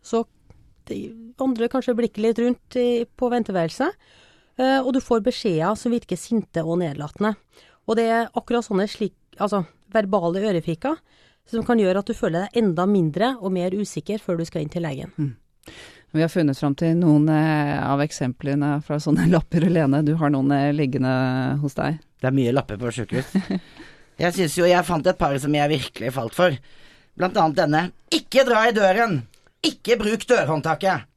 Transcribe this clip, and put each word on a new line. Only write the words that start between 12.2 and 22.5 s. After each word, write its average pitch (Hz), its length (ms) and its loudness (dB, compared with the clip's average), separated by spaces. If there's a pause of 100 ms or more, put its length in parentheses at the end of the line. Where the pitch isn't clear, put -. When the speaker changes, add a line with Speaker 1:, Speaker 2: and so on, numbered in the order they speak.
Speaker 1:
deg - 140 -4
enda 180 240 2
mindre 196 520 2
og 196 160 -4
mer 180 200 -2
usikker 196 480 -6
før 170 200 -4
du 165 40 -4
skal 160 200 -6
inn 151 80 -10
til 170 120 -4
legen. 139 320 -8
Speaker 2:
Mm. 143 200 -4 (680)
Vi 156 180 0
har 165 80 -2
funnet 147 240 0
fram 143 180 -2
til 165 220 0
noen, 156 320 6
eh, 151 560 0
av 139 160 0
eksemplene 143 800 -2
fra 147 160 -6
sånne 165 320 2
<laughs> 180 60 4
lapper, 165 340 2
Lene. 151 360 2
Du 151 120 2
har 147 160 2
noen, 139 200 2
eh, 143 200 2
liggende 135 400 0 (480)
hos 143 160 -4
deg. 143 240 -4 (160)
Speaker 3:
Det 131 120 -4
er 135 60 0
mye 127 220 2